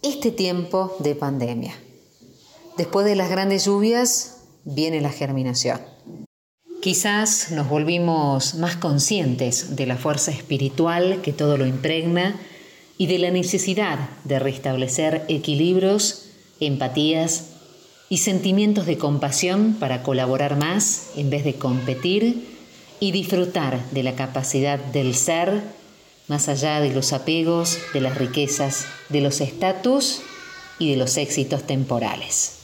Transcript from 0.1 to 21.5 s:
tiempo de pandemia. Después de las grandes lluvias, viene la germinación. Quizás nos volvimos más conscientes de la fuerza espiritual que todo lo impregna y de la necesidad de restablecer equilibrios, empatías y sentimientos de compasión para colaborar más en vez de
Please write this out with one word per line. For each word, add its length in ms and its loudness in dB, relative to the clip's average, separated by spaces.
tiempo 680 -2
de 160 0
pandemia. 600 -4
Después 300 0
de 80 4
las 160 0
grandes 360 2
lluvias, 760 2
viene 360 0
la 100 2
germinación. 680 -2
Quizás 720 0
nos 160 0
volvimos 880 2
más 200 -2
conscientes 1000 0
de 100 -2
la 100 -2
fuerza 360 0
espiritual 920 0
que 100 -2
todo 240 2
lo 100 2
impregna 720 0
y 100 2
de 120 2
la 120 2
necesidad 680 0
de 140 0
restablecer 920 0
equilibrios, 1000 2
empatías 840 0
y 100 0
sentimientos 680 2
de 120 0
compasión 840 2
para 220 -2
colaborar 540 2
más 600 0
en 140 0
vez 140 0
de 100 0